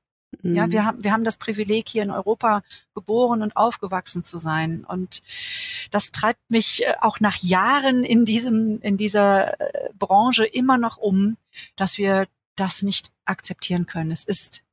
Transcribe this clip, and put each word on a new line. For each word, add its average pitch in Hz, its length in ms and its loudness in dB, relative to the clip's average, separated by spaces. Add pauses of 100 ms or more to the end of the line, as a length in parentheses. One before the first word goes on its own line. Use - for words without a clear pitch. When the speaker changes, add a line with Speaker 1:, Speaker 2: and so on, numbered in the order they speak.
(440)
Speaker 1:
Ja, 175 220 2
Speaker 2:
Mhm. 170 60 0
Speaker 1:
wir 214 140 2
haben, - 180 -4
wir 202 80 0
haben 226 140 0
das 220 120 0
Privileg, 214 520 -4
hier 214 140 -2
in 202 80 -4
Europa 214 520 0 (320)
geboren 233 460 0
und 208 160 -4
aufgewachsen 185 680 0
zu - 140 -4
sein. 160 480 -2
Und - 380 -4 (680)
das 208 200 2
treibt - 380 -2
mich, 226 360 2
äh, - 160 0
auch 220 180 0
nach 208 180 2
Jahren 247 640 2
in 233 220 4
diesem, 220 560 0
in 202 160 0
dieser, 202 640 2
äh, - 300 -4 (100)
Branche 220 460 2
immer 254 320 2
noch 233 200 -4
um, 202 400 0 (380)
dass 190 220 0
wir 196 300 2 (280)
das 190 260 0
nicht 196 300 -2 (140)
akzeptieren 180 600 -2
können. 160 260 -6
Es 160 120 -2
ist - 480 -2